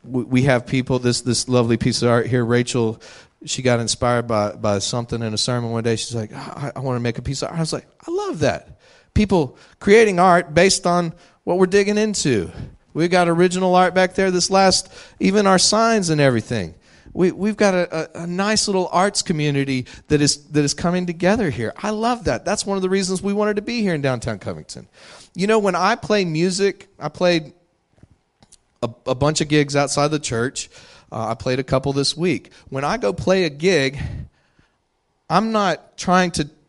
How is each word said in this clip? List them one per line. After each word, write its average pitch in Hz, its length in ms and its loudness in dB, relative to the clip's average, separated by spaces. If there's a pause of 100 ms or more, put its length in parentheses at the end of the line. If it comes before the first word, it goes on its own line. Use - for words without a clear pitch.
We, 123 200 -4
we 127 180 0
have 127 260 2
people, 127 320 0
this, 123 220 0
this - 260 -2
lovely 120 300 2
piece 123 240 -2
of 120 80 2
art 117 180 2
here, 123 160 0
Rachel, 117 580 0 (440)
she - 160 -8
got 120 180 2
inspired 120 480 -2
by, 104 240 0
by 104 280 -2
something 117 420 -6
in 110 120 -4
a 107 40 -4
sermon 120 340 -4
one 113 140 -4
day. 117 100 2
She's 117 180 -8
like, 110 200 -8
"I, - 420 -10
I - 40 -10
wanna 127 200 -4
make 120 200 -4
a - 20 -12
piece 131 200 -8
of - 80 -6
art." 170 80 -8
I 165 40 -4
was 156 100 -4
like, - 160 -8 (180)
"I 330 60 -8
love 359 280 -6
that." 107 400 -4 (340)
People 190 440 0 (220)
creating 202 400 6
art 175 340 4
based 180 320 4
on 175 280 0 (320)
what 175 120 0
we're 185 100 4
digging 202 300 2
into. 143 540 0 (440)
We've 165 160 0
got 180 160 4
original 180 480 2
art 180 180 4
back 185 200 2
there. 190 180 0
This 180 180 0
last, 190 400 4 (300)
even 196 280 4
our 190 120 6
signs 220 500 2
and 151 120 2
everything. 113 540 0 (360)
We, 175 220 0
we've 208 240 -4
got 202 160 4
a, 165 460 -4
a, 165 40 -10
a 170 40 -8
nice 190 420 -2
little 185 200 0
arts 196 320 0
community 139 640 0 (220)
that 147 140 4
is, - 300 0
that 147 120 2
is 143 100 0
coming 180 320 -2
together 175 440 0
here. 110 260 -6
I 202 140 -6
love 226 340 -2
that. 131 220 -2
That's 196 200 -4
one 196 120 -4
of 190 40 -4
the 185 80 -2
reasons 185 320 -2
we 202 120 -2
wanted 208 240 -2
to 208 40 -4
be 233 200 -6
here 190 120 0
in 147 80 -4
downtown 120 380 -4
Covington. 78 480 -12 (460)
You 180 120 -2
know, 220 140 4
when 196 160 0
I 196 200 2
play 208 280 -2
music, 180 640 -2 (100)
I 151 120 -8
played 170 420 0 (1300)
a, 120 80 -4 (180)
a 127 80 0
bunch 147 260 0
of 147 80 -2
gigs 147 260 2
outside 143 320 0
the 151 120 -2
church. 123 500 -4 (420)
Uh, 113 200 -6
I - 20 -2
played 127 260 -4
a 131 40 -4
couple 135 280 -2
this 139 240 -2
week. 156 360 -2 (180)
When 135 160 -6
I 170 100 -2
go 202 160 -2
play 185 320 0
a 160 60 0
gig, 143 500 0 (1300)
I'm 214 220 2
not 202 460 -2
trying 180 340 2
to 147 180 -4 (180)